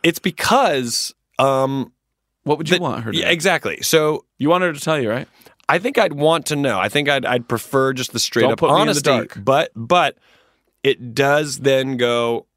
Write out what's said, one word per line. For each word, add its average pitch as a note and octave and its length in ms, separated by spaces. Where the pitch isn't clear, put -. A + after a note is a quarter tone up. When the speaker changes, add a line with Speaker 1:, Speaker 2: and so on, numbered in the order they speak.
Speaker 1:
It's E3+ 160
because, E3 920
um, C3+ 540
Speaker 2:
What D3+ 140
would D#3+ 120
you F3+ 80
Speaker 1:
the F3 40
Speaker 2:
want A#2+ 220
her A2+ 80
to - 60
Speaker 1:
Yeah, D3+ 100
Speaker 2:
do? - 60
Speaker 1:
exactly. D#3+ 480
So D#3 420
Speaker 2:
You C#3+ 120
want F3+ 140
her F3+ 80
to D3 80
tell D#3+ 220
you, A2+ 80
right? B2 180
Speaker 1:
I E3 120
think B3+ 180
I'd F#3+ 160
want D3+ 340
to D3+ 80
know. C3 240
I G2 100
think C#3+ 200
I'd, C#3 160
I'd B2 240
prefer C3+ 440
just B2+ 200
the A#2 60
straight - 240
Speaker 2:
Don't C#3 100
Speaker 1:
up - 60
Speaker 2:
put E3 100
me C#3+ 40
in - 40
the G3 60
Speaker 1:
honesty, D3 260
Speaker 2:
dark. - 340
Speaker 1:
but, C3 320
but C#3 420
it B2 320
does C#3 460
then C3+ 380
go A#2+ 480